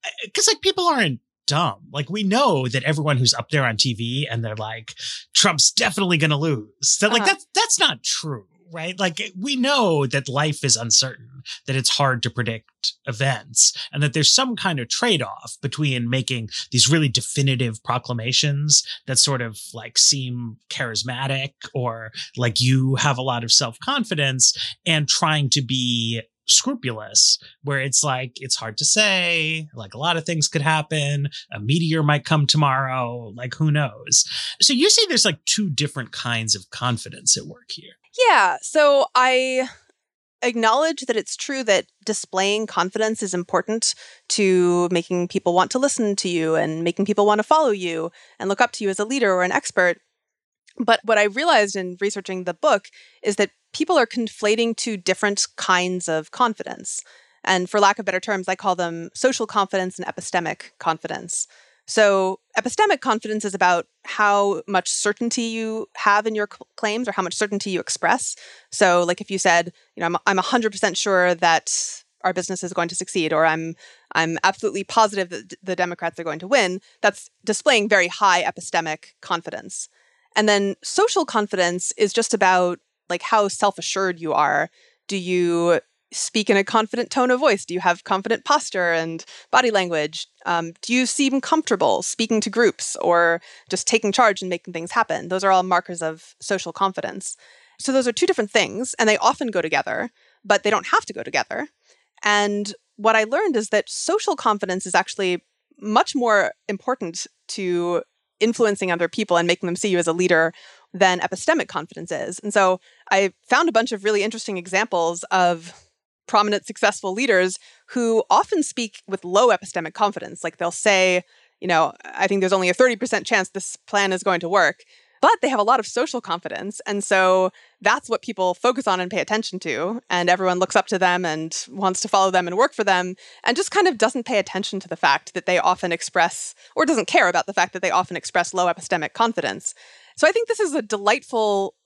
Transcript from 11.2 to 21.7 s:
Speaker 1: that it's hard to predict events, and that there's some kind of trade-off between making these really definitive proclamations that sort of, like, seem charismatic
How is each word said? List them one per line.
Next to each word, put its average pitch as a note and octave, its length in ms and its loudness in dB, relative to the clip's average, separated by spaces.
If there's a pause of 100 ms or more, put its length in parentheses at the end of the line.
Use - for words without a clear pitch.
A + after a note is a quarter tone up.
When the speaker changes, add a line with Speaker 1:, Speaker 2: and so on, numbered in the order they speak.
Speaker 1:
that C3+ 80 -2
it's C3 140 0
hard B2+ 360 2
to B2 60 -2
predict - 600 -6 (140)
events, A#2+ 680 0 (180)
and D3 120 -4
that D3 100 0
there's D#3 180 2
some B3+ 260 2
kind E3+ 220 -2
of A#2 120 -6
trade-off C#3+ 720 -2
between C3 480 -2
making B2 400 -4 (200)
these A#2+ 160 4
really D3+ 220 4
definitive B2 760 -2
proclamations C3 1000 0 (240)
that C3 120 -2
sort C3+ 220 2
of, A2+ 180 -8 (140)
like, A#2 240 -8
seem B2 640 0 (100)
charismatic C3+ 840 -6 (180)